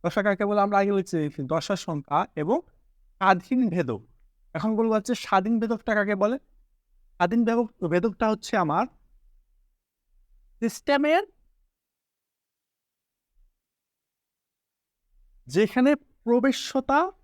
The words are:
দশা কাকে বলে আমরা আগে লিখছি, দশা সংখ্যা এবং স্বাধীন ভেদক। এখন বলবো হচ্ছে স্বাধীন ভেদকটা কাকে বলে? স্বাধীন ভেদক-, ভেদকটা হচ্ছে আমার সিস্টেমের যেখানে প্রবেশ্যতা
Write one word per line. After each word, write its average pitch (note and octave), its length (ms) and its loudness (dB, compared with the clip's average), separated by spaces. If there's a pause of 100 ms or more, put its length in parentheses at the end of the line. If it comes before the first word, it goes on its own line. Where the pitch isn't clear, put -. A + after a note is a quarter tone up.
দশা F#3+ 200 0
কাকে G3+ 220 0
বলে G#3 160 2
আমরা G3+ 160 2
আগে G3 140 2
লিখছি, E3 520 -2
দশা D#3 320 -2
সংখ্যা D3+ 600 -4
এবং F#3+ 260 -2 (560)
স্বাধীন G3 520 2
ভেদক। B2+ 320 -2 (520)
এখন G#3 220 -2
বলবো A3+ 180 2
হচ্ছে G#3+ 220 0
স্বাধীন A3 440 0
ভেদকটা A3 360 -2
কাকে G#3 200 0
বলে? G#3 220 0 (800)
স্বাধীন G#3+ 300 0
ভেদক-, A3+ 420 -2
ভেদকটা F#3 420 0
হচ্ছে A3 280 -2
আমার F3 280 0 (1700)
সিস্টেমের C#4+ 640 0 (4000)
যেখানে A3 480 2
প্রবেশ্যতা C4+ 1160 -2 (120)